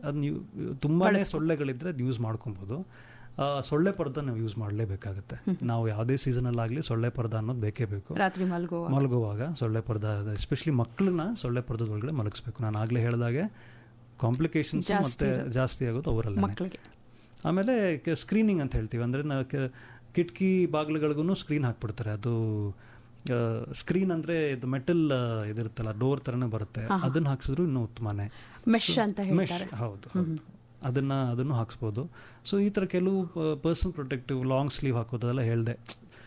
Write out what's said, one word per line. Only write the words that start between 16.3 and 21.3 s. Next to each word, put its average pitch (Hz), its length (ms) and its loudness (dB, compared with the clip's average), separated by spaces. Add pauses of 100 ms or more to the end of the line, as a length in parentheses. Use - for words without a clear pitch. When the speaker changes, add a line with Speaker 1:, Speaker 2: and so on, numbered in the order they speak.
Speaker 2:
ಮಕ್ಕಳಿಗೆ. 180 360 -2 (640)
Speaker 1:
ಆಮೇಲೆ 190 540 4
ಕೆ-, 160 180 0
ಸ್ಕ್ರೀನಿಂಗ್ 202 460 4
ಅಂತ 123 140 -2
ಹೇಳ್ತೀವಿ. 110 260 0
ಅಂದ್ರೆ 123 200 0
ನಾ 139 200 0
ಕೆ-, 131 300 -2 (420)
ಕಿಟಕಿ 180 520 4
ಬಾಗಿಲುಗಳಿಗೂ 156 680 2